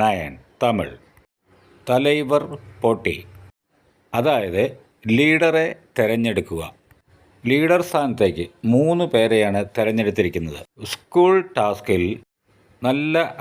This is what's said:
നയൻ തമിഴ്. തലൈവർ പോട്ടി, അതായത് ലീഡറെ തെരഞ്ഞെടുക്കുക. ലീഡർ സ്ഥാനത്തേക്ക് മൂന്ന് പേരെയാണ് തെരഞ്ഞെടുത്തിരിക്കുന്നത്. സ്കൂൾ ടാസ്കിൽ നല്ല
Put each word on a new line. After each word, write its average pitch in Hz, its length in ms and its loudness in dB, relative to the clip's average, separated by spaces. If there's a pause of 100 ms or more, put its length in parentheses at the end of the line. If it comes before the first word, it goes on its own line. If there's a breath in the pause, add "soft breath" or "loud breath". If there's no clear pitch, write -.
നയൻ 87 320 0 (280)
തമിഴ്. 110 320 -2 (920)
തലൈവർ 143 560 2 (380)
പോട്ടി, 101 340 0 (1000)
അതായത് 113 500 0 (520)
ലീഡറെ 160 500 2 (320)
തെരഞ്ഞെടുക്കുക. 110 640 -2 (800)
ലീഡർ 160 440 2
സ്ഥാനത്തേക്ക് 104 580 0 (280)
മൂന്ന് 165 420 2
പേരെയാണ് 107 480 2 (140)
തെരഞ്ഞെടുത്തിരിക്കുന്നത്. 101 840 -2 (300)
സ്കൂൾ 180 420 2 (240)
ടാസ്കിൽ 101 480 0 (760)
നല്ല 147 440 0 (160)